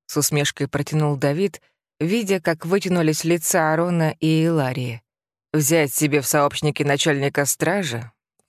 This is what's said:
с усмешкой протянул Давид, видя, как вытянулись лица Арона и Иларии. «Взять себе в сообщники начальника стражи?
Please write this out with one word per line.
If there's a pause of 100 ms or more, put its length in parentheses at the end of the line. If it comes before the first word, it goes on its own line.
с
усмешкой
протянул
Давид, (380)
видя,
как
вытянулись
лица
Арона
и
Иларии. (480)
«Взять
себе
в
сообщники
начальника
стражи? (380)